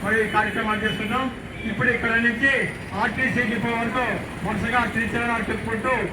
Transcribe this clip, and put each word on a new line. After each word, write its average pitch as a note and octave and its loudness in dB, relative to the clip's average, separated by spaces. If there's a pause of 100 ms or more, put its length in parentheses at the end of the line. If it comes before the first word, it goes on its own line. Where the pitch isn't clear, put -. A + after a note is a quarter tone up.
మరి G#3 2
ఈ - 0 (100)
కార్యక్రమాన్ని G#3+ 2
చేస్తున్నాం. A#3 0 (440)
ఇప్పుడు A#3+ 0
ఇక్కడ A#3 0 (100)
నుంచి B3+ 4 (500)
ఆర్టీసీ A#3+ 0
డిపో A#3 0
వరకు A#3 0 (420)
వరుసగా A3+ 2 (100)
శ్రీచరణాలు A3+ 0
చెప్పుకుంటూ A4 0 (180)